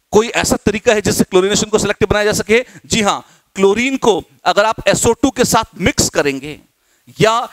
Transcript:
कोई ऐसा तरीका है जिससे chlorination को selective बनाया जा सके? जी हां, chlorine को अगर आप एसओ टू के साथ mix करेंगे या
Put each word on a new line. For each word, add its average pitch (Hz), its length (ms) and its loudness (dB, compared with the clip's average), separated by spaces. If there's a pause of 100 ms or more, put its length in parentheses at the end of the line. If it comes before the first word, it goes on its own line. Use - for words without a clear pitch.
(120)
कोई 220 160 4
ऐसा - 280 -2 (100)
तरीका 220 280 0
है 208 80 0
जिससे 185 220 0
chlorination 196 460 0
को 214 80 2
selective 202 320 -2
बनाया 208 160 0
जा 214 60 2
सके? 214 340 0 (200)
जी 208 160 -2
हां, 180 180 0 (360)
chlorine 220 420 0
को 190 260 0 (220)
अगर 180 180 2
आप 220 120 0 (120)
एसओ 226 260 2
टू 269 160 -2
के 247 160 -2
साथ 226 180 0 (180)
mix 247 280 -2
करेंगे 143 500 -4 (640)
या 220 320 0